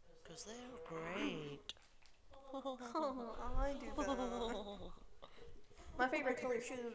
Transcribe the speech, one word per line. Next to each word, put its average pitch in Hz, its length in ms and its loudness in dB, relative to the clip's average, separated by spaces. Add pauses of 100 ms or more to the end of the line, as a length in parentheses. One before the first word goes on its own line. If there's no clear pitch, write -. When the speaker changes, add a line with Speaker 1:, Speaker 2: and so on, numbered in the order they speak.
(240)
Speaker 1:
'Cause 165 220 -10
they're 247 420 -10
great. 160 840 -2 (800)
Speaker 2:
<laughs> - 0 -
I 254 1300 4
do 240 80 -4 (100)
that. 240 920 2
Speaker 1:
<laughs> 180 40 -6 (1040)
Speaker 2:
My 247 100 6
favorite 262 340 4
color 247 200 4
shoe 262 160 -4 (180)